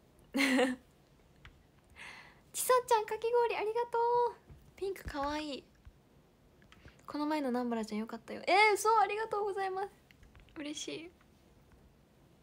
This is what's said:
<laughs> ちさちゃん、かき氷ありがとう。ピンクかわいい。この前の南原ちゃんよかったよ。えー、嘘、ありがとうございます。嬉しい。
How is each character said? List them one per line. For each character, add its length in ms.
<laughs> 200
ち 60
さ 40
ち 60
ゃ 60
ん、 60
か 120
き 140
氷 240
あ 60
り 60
が 60
と 140
う。 20
ピ 140
ン 60
ク 80
か 180
わ 160
い 220
い。 40
こ 120
の 80
前 160
の 80
南 220
原 140
ち 60
ゃ 60
ん 20
よ 80
か 80
っ 60
た 120
よ。 140
え 60
ー、 40
嘘、 220
あ 80
り 120
が 100
と 140
う 20
ご 80
ざ 140
い 40
ま 140
す。 60
嬉 220
し 80
い。 240